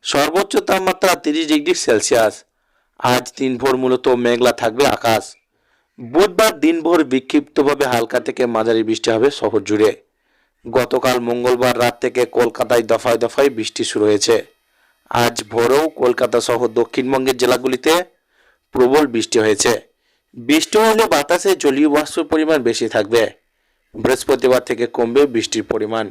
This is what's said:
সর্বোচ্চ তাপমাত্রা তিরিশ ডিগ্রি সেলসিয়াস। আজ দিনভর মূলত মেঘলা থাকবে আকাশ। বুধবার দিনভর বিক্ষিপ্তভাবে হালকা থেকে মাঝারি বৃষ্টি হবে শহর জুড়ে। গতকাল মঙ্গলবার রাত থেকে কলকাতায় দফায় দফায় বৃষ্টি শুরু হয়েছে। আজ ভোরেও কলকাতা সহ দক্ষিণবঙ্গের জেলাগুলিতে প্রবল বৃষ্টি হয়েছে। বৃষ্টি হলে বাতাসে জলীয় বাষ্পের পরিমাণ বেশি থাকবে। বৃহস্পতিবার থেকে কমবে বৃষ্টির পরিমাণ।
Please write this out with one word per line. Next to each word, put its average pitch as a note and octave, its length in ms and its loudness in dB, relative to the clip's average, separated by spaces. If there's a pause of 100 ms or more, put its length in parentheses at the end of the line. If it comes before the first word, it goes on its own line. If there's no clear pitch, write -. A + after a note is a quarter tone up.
সর্বোচ্চ F4+ 580 -2
তাপমাত্রা F#3 540 0
তিরিশ D#3 320 -4
ডিগ্রি D3+ 280 0
সেলসিয়াস। A2+ 580 0 (680)
আজ B2 240 0 (140)
দিনভর C3 400 0
মূলত B2+ 280 0 (120)
মেঘলা A#2+ 360 2
থাকবে A#2+ 340 -2
আকাশ। A2+ 360 0 (760)
বুধবার F#3 600 0
দিনভর E3 440 2
বিক্ষিপ্তভাবে C#3 840 0
হালকা B2 360 -2
থেকে C3 240 -4
মাঝারি A2+ 380 0
বৃষ্টি A2 280 -2
হবে A2+ 200 2
শহর G#2+ 300 -2
জুড়ে। G#2 300 2 (760)
গতকাল B2 540 0
মঙ্গলবার B2 580 0
রাত A#2+ 240 0
থেকে B2 200 -2 (100)
কলকাতায় A#2+ 520 0
দফায় A2+ 380 0
দফায় C#3 280 0
বৃষ্টি A2+ 340 -6
শুরু G#2 220 -2
হয়েছে। G#2+ 300 2 (760)
আজ A#2+ 240 0 (140)
ভোরেও A#2+ 360 2 (100)
কলকাতা B2 460 0
সহ A#2+ 180 -2 (120)
দক্ষিণবঙ্গের C3 720 -2
জেলাগুলিতে B2+ 520 0 (840)
প্রবল C3 320 4
বৃষ্টি A2+ 320 -2
হয়েছে। G#2+ 320 2 (680)
বৃষ্টি G#3+ 400 0
হলে A4 300 4
বাতাসে F3 480 0
জলীয় C#3+ 340 2
বাষ্পের D3+ 400 -2
পরিমাণ D#3 320 0
বেশি A#2 280 -2
থাকবে। A2 320 0 (760)
বৃহস্পতিবার B2+ 680 0
থেকে A#2+ 240 -4
কমবে A#2+ 400 0
বৃষ্টির A2 400 -4
পরিমাণ। A2 440 -4